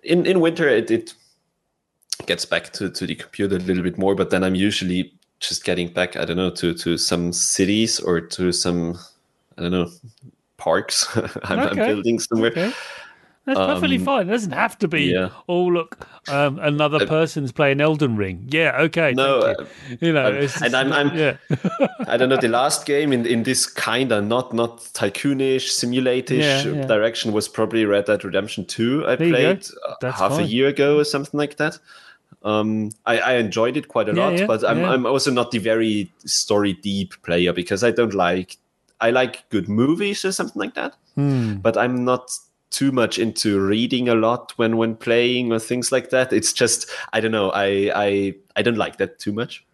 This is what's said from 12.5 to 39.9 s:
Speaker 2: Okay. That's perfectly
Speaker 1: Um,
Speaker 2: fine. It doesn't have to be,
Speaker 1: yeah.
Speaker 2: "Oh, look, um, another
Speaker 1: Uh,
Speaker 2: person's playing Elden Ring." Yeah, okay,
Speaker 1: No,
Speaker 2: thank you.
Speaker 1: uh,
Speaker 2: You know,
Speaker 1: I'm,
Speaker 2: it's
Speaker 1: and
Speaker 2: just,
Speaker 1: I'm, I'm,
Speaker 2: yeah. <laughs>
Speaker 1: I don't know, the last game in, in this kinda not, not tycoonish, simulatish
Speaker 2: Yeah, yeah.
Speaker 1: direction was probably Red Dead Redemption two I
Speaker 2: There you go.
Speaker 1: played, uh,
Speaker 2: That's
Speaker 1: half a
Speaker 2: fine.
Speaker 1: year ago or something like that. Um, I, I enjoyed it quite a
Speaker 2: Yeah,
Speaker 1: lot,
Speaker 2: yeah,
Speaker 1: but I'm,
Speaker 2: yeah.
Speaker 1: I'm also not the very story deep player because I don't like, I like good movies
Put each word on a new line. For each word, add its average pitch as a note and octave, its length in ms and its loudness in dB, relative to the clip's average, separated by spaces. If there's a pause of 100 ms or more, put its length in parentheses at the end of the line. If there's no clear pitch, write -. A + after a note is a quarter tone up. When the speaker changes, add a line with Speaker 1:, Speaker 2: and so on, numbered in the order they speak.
Speaker 2:
Okay. F3+ 220 -2 (720)
That's C4+ 160 0
perfectly C#4 360 0
Speaker 1:
Um, - 80 0
Speaker 2:
fine. C4+ 240 0
It G3 40 -2
doesn't A3 200 -2
have G#3 280 -2
to G3+ 80 0
be, D3+ 160 0
Speaker 1:
yeah. F#2 260 0 (180)
Speaker 2:
"Oh, F3+ 160 0
look, F3 420 -2 (220)
um, C#3+ 300 0
another D3 400 2
Speaker 1:
Uh, G#2 80 2
Speaker 2:
person's D#3 440 0
playing C#3 300 2
Elden D3 360 2
Ring." F#2+ 340 -4
Yeah, D3+ 320 2
okay, D#3+ 340 2
Speaker 1:
No, C3+ 240 4
Speaker 2:
thank - 180 2
you. - 60 -10
Speaker 1:
uh, B2+ 380 -16
Speaker 2:
You E3 100 2
know, C#3+ 140 4
Speaker 1:
I'm, C3 100 2
Speaker 2:
it's C#3 240 -2
Speaker 1:
and B2 120 0
Speaker 2:
just, - 20 -2
Speaker 1:
I'm, C3 180 2
I'm, C#3+ 240 2
Speaker 2:
yeah. D3+ 200 0 (340)
<laughs> - 360 -2
Speaker 1:
I A#2+ 120 0
don't B2+ 100 4
know, C3+ 80 4
the A#2+ 120 2
last B2+ 360 0
game D3 260 0
in, A#2+ 140 2
in A2+ 200 0
this B2+ 220 0
kinda A#2 540 0
not, A#2 320 -2
not A#2 280 -2 (120)
tycoonish, C3 800 -2
simulatish C3 960 0
Speaker 2:
Yeah, D3 60 -4
yeah. C#3+ 140 -4
Speaker 1:
direction A2+ 460 0
was G#2+ 160 0
probably A2 380 0
Red G2+ 180 2
Dead G2+ 180 0
Redemption F#2+ 440 -4
two B2 400 -2
I B2+ 100 2
Speaker 2:
There D#3+ 120 2
you E3 40 4
go. B2 60 4 (160)
Speaker 1:
played, - 120 -12 (220)
uh, - 140 -8
Speaker 2:
That's B2 160 -6
Speaker 1:
half G2 140 2
a C#3+ 40 0
Speaker 2:
fine. E3 120 0
Speaker 1:
year B2 200 2
ago C#3+ 300 2
or D3 60 4
something D3 340 -4
like D3 180 -2
that. D3+ 220 -4 (640)
Um, G#2+ 480 0 (160)
I, A#2 120 2
I G#2+ 180 2
enjoyed A#2 420 0
it - 100 -10
quite A2 220 -2
a G#2 40 0
Speaker 2:
Yeah, - 120 2
Speaker 1:
lot, F3 140 2
Speaker 2:
yeah, G3+ 60 0
Speaker 1:
but - 160 0
I'm, B2 180 2
Speaker 2:
yeah. F3+ 100 0
Speaker 1:
I'm B2+ 160 2
also C3 240 2
not B2 220 0
the B2 60 0
very A2 540 0 (140)
story G2+ 480 0
deep G2 480 -4
player F2 320 2
because F#2 280 -2
I A#2+ 100 4
don't A#2 200 2
like, F#2 460 0 (420)
I A2+ 100 2
like B2+ 380 0
good G2+ 220 -2
movies D#3+ 520 0